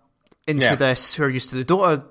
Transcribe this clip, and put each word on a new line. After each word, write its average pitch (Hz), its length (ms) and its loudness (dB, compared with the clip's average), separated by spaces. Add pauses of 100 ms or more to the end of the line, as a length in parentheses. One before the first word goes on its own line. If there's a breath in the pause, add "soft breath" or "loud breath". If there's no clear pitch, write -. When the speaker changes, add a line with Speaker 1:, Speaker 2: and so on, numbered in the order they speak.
(460)
Speaker 1:
into 147 180 -2
Speaker 2:
Yeah. 120 120 4
Speaker 1:
this, 127 380 0
who 156 100 -2
are 143 40 0
used 127 220 -6
to 127 60 -8
the 127 100 -4
Dota 170 440 2